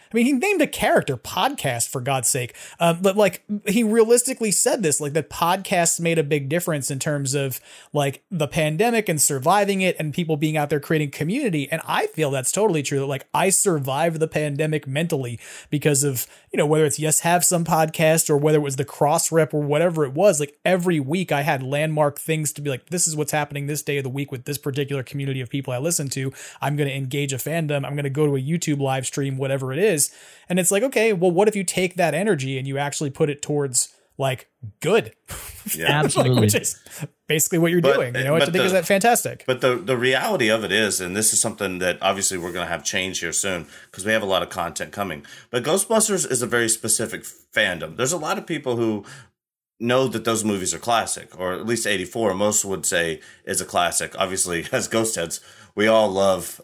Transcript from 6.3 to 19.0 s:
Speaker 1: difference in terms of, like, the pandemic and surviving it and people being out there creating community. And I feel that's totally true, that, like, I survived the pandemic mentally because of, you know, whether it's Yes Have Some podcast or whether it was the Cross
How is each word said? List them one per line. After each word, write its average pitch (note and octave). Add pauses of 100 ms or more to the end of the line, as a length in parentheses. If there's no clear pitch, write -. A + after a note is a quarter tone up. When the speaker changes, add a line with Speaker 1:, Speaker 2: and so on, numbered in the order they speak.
Speaker 1:
difference D#3+
in C3
terms C#3+
of, C#3 (340)
like, C#3+
the D#3
pandemic G3
and D#3+
surviving F#3+
it F3+
and D3+
people D#3+
being D#3
out D3
there D3+
creating D3+
community. E3
And D#3+
I F#3+
feel D3+
that's C3
totally F3+
true, C#3
that, C#3
like, C#3
I E3+
survived D#3+
the D#3
pandemic D3+
mentally C3+ (300)
because C#3+
of, C3+ (240)
you -
know, F3
whether D#3
it's C#3+
Yes D3+
Have E3+
Some E3+
podcast D#3+
or D3+
whether D3+
it D3
was C#3
the C#3
Cross D#3